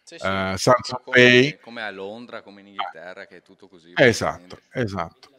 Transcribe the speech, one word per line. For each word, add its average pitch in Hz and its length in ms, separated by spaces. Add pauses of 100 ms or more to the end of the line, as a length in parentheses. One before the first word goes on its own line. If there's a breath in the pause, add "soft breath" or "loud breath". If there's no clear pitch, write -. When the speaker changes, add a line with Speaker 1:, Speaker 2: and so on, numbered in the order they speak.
Speaker 1:
Sì, - 140
sì. - 80
Speaker 2:
eh, 95 320
Samsung 123 460
Speaker 1:
Come, 127 140
Speaker 2:
Pay. 123 420
Speaker 1:
come 117 240
a 104 80
Londra, 107 500
come 101 200
in 101 60
Inghilterra, 95 580
che 92 120
è 85 40
tutto 95 260
così, 85 280
Speaker 2:
Esatto, 92 520
Speaker 1:
praticamente. - 320
Speaker 2:
esatto. 95 600